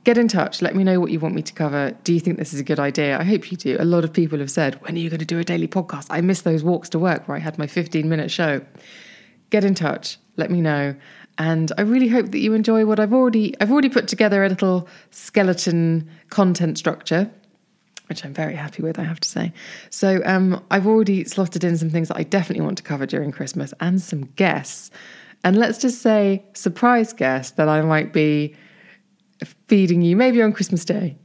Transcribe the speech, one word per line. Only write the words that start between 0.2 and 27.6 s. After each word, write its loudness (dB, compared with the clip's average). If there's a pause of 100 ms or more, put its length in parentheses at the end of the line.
touch. -2
Let -2
me 2
know 2
what -2
you -2
want -4
me -4
to -12
cover. -2 (120)
Do 0
you 2
think -2
this -8
is -8
a -8
good -2
idea? 0
I -2
hope 0
you -8
do. -2
A 0
lot 2
of -6
people 0
have -6
said, -2
"When -8
are -2
you -4
gonna -6
do -4
a -2
daily -4
podcast?" -6
I -2
miss 0
those 0
walks 0
to -2
work 0
where -6
I -8
had -8
my -4
fifteen-minute -2
show. -2 (880)
Get 2
in 2
touch. -4 (180)
Let -4
me 0
know. 0 (440)
And 0
I 0
really 2
hope 2
that -4
you 0
enjoy 2
what 2
I've 2
already, 2
I've 2
already 4
put 0
together 2
a 2
little 0 (220)
skeleton 0 (220)
content 2
structure, -2 (760)
which -10
I'm -12
very -4
happy -10
with, -6
I -4
have -6
to -4
say. -4 (380)
So, 0
um, 2
I've 2
already 4
slotted -2
in 2
some -2
things -2
that -6
I -4
definitely -2
want -4
to -14
cover -6
during -4
Christmas -8
and 0
some -6 (100)
guests. -2 (520)
And 4
let's 2
just -2
say, 2 (100)
surprise 2
guests -2
that 4